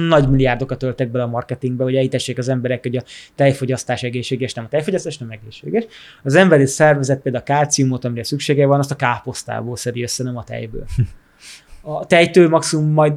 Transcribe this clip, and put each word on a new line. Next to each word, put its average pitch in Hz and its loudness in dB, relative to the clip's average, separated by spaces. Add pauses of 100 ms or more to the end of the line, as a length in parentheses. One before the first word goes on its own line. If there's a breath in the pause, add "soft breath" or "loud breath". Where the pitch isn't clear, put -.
nagy 147 6
milliárdokat 131 0
öltek 127 -4
bele 123 -2
a 120 -4
marketingbe, 123 -4
hogy 131 -2
elhitessék 131 -2
az 127 -4
emberek, 127 -2
hogy 123 -4
a 123 -4 (320 loud breath)
tejfogyasztás 131 0
egészséges, 123 -4
nem 117 -10
a 110 -14
tejfogyasztás, 156 -4
nem 117 -12
egészséges. 113 -6 (380 loud breath)
Az 135 0
emberi 160 6
szervezet 139 2
például 123 -6
a - -2
kálciumot, 139 0
amire 117 -6
szüksége 139 0
van, 139 4
azt 143 0
a 139 -6
káposztából 117 -4
szedi 120 -6
össze, 120 -6
nem 127 -6
a 113 -10
tejből. 117 -10 (1000 loud breath)
A 156 -8
tejtől 170 6
maximum 156 2
majd 151 4